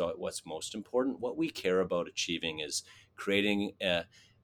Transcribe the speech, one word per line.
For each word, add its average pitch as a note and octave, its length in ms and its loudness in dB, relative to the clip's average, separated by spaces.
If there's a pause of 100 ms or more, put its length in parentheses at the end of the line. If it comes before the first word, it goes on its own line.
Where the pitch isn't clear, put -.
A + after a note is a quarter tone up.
(160)
what's F2 280 -6
most D#2 300 -8
important. B2 460 0
What B2 180 -4
we D#3+ 100 0
care F#2 320 2
about F2 280 0
achieving D#2+ 500 -2
is D2 240 -4 (340)
creating G2+ 640 2
a, F2+ 240 2 (400)